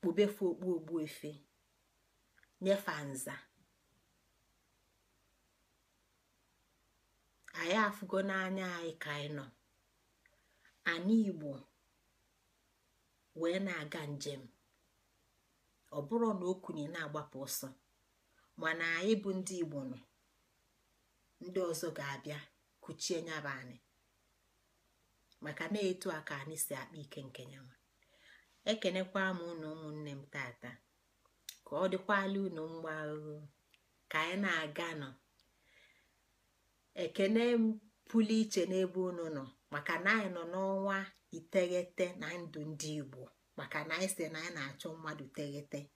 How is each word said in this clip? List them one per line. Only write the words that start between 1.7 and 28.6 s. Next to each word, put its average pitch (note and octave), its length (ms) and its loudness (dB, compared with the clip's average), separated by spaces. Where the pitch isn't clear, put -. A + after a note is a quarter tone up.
Nyefe F#3+ 400 4
nza. C3+ 340 -6
Anyị E3+ 300 2
afụgo G3+ 440 2
n'anya F#3+ 480 0
anyị E3+ 280 -6
ka D3+ 140 -8
anyị D3 180 -4
nọ. C#3+ 160 -6
Anị F3 340 4
Igbo D#3+ 320 0
wee E3+ 240 2
na-aga E3 460 -2
njem. C#3+ 360 -6
Ọ D3 100 -4
bụrụ A3+ 280 2
na F#3 160 0
o F#3 100 2
kunye D#3+ 320 -6
na-agbapụ D3+ 540 -6
ọsọ. - 260 -4
Mana E3 340 0
anyị F3+ 240 6
bụ G3+ 160 -2
ndị F#3+ 260 -2
Igbo D3+ 260 -2
nọ. B2+ 140 -6
Ndị F3+ 200 -4
ọzọ E3+ 300 0
ga-abịa C#3+ 480 -6
kuchie E3 380 -2
nya E3 200 -6
bụ C#3+ 80 -4
anị. C3 280 -8
Maka D3+ 260 -4
na G#3 120 0
etu F#3 300 2
a D#3+ 120 -2
ka D3+ 140 -6
anyị D3 220 -8
si - 180 -4
akpa C#3 220 -10
ike D3 240 -12
nke C3+ 240 -12
nyanwa. C3+ 300 -18